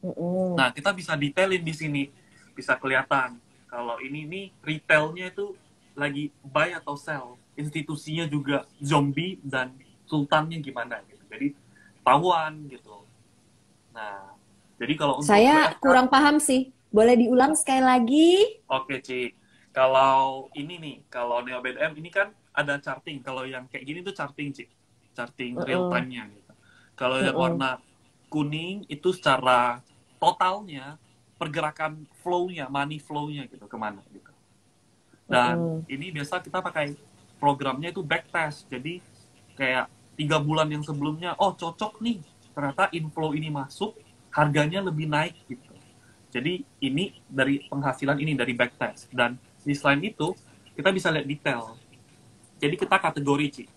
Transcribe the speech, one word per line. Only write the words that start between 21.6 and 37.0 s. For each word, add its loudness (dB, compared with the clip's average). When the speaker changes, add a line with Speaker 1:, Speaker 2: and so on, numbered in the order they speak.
Speaker 2:
D -2
M -4
ini -14
kan 0
ada -2
charting. -10
Kalau -6
yang -10
kayak -12
gini -10
tuh -10
charting, -8
Ci. -18
Charting -8
Speaker 1:
Mm-mm. -4
Speaker 2:
real 0
time-nya -6
gitu. -20
Kalau 0
yang 0
Speaker 1:
Mm-mm. 0
Speaker 2:
warna 0
kuning -4
itu -2
secara 4
totalnya, -2
pergerakan -4
flow-nya, -2
money -4
flow-nya -8
gitu, -20
kemana -8
gitu. -20
Dan 4
Speaker 1:
Mm-mm. -4
Speaker 2:
ini -8
biasa -4
kita -6
pakai -4